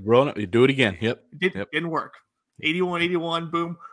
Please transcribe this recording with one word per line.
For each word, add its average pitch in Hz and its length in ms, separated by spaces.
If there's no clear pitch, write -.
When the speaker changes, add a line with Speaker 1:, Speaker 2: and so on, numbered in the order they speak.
Speaker 1:
Run 120 240
it, 101 240
do 117 100
it 135 80
again. 120 300
Yep. 113 240
Speaker 2:
Did, 180 200
Speaker 1:
Yep. 98 160
Speaker 2:
didn't 165 180
work. 151 240
Eighty-one 175 400
eighty-one, 165 480
boom. 170 260